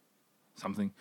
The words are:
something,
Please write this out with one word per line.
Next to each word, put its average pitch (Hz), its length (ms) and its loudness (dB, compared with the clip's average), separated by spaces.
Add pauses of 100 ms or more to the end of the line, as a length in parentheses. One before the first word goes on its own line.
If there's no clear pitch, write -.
(540)
something, 101 460 0